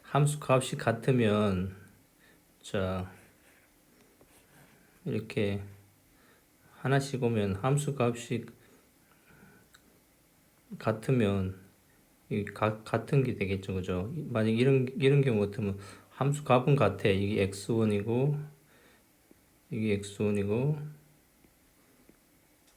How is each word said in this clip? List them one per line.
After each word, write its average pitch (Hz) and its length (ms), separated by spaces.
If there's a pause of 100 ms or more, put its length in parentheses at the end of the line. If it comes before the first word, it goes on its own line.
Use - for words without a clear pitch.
함수 147 400
값이 131 360
같으면, 104 960 (880)
자, 92 500 (1900)
이렇게 107 560 (1160)
하나씩 135 460
오면 104 340
함수 139 400
값이 120 480 (2250)
같으면 104 800 (680)
이 104 140
가-, 107 400
같은 127 400
게 117 120
되겠죠, 95 400
그죠? 92 360 (180)
만약 110 200
이런, 127 380 (100)
이런 139 240
경우 110 240
같으면 98 320 (320)
함수 143 340
값은 127 320
같아. 104 320
이게 101 360
엑스원이고, 113 1120 (1120)
이게 110 260
엑스원이고, 104 840 (2000)